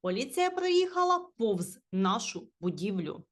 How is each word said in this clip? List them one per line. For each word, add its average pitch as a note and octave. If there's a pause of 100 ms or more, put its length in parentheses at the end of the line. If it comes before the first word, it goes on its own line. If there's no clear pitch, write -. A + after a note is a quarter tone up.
Поліція C4
проїхала F4+
повз G#3 (140)
нашу F#3 (120)
будівлю. F3